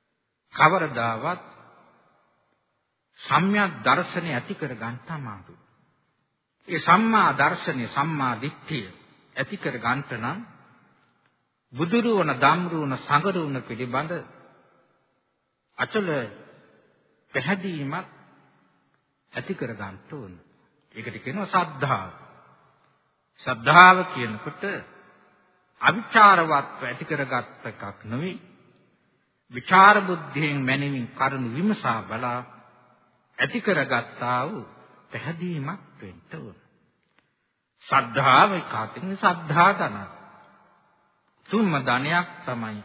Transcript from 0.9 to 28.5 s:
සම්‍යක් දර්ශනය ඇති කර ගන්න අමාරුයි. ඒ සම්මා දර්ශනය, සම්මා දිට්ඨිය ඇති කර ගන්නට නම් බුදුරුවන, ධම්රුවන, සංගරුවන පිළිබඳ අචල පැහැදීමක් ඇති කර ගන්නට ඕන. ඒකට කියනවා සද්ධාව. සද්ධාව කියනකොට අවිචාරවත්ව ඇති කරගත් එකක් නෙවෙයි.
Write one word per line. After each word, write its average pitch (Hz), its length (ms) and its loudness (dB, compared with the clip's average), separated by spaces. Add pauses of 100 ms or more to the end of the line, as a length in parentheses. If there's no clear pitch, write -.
සම්‍යක් 190 600 2
දර්ශනය 170 520 0
ඇති 123 240 -6
කර 135 180 -8
ගන්න 117 320 -10
අමාරුයි. 110 580 -14 (1040)
ඒ 170 120 -4
සම්මා 208 540 4
දර්ශනය, 139 540 -2
සම්මා 139 480 -2
දිට්ඨිය 123 520 -8 (480)
ඇති 135 220 -6
කර 139 200 -6
ගන්නට 123 360 -4
නම් 123 260 -6 (1300)
බුදුරුවන, 180 640 2
ධම්රුවන, 156 640 0
සංගරුවන 156 640 -2
පිළිබඳ 127 500 -6 (1700)
අචල 190 300 -2 (1300)
පැහැදීමක් 165 760 -4 (1300)
ඇති 131 200 -8
කර 123 200 -8
ගන්නට 98 380 -14
ඕන. 110 220 -14 (640)
ඒකට 113 240 -12
කියනවා 180 280 -6
සද්ධාව. 135 640 0 (1300)
සද්ධාව 156 560 8 (100)
කියනකොට 120 560 -8 (1200)
අවිචාරවත්ව 170 1000 6
ඇති 131 240 -8
කරගත් 131 600 -4
එකක් 101 360 -12
නෙවෙයි. 135 400 -8 (1080)